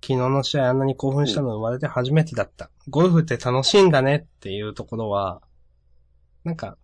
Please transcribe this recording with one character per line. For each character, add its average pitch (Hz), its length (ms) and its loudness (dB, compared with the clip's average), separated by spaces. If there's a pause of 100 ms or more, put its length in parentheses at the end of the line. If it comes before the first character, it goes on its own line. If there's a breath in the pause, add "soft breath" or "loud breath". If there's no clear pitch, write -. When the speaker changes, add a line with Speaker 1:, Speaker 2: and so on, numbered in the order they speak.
Speaker 1:
「昨 135 120 -2
日 - 20 0
の 131 260 0
試 143 180 -2
合 127 80 2
あ 127 40 2
ん 131 60 2
な 135 80 0
に 131 100 -2
興 135 160 -2
奮 143 140 0
し 131 80 -2
た 147 80 -2
の 120 140 -4
生 107 40 -8
ま 113 100 -4
れ 98 80 -6
て 156 80 -6
初 127 260 -2
め 156 120 4
て 160 100 -10
だ 107 100 -2
っ - 60 -14
た。 - 200 -18 (160)
Speaker 2:
う - 40 -16
ん。 - 0 -
Speaker 1:
ゴ 143 120 2
ル 185 80 6
フ 170 100 6
っ 160 40 2
て 131 120 -2
楽 127 280 -2
し - 100 0
い 202 80 8
ん 185 80 8
だ 143 100 4
ね」 139 160 2 (200)
っ - 40 -20
て 98 100 -12
い 101 120 -6
う 107 120 -8
と - 100 -12
こ - 120 -10
ろ 110 140 -4
は、 98 320 -2 (1000)
な 170 80 -4
ん 165 40 -6
か 101 280 -12